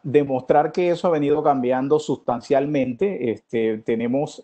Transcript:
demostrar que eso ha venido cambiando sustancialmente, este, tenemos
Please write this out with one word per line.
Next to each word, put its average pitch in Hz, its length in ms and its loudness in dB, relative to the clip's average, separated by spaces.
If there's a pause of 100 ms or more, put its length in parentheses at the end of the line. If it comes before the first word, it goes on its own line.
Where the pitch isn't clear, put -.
demostrar 143 680 2
que 180 180 0
eso 170 200 0
ha - 20 2
venido 147 320 2
cambiando 135 560 2
sustancialmente, 135 1300 -2
este, 110 460 -2
tenemos 120 640 -4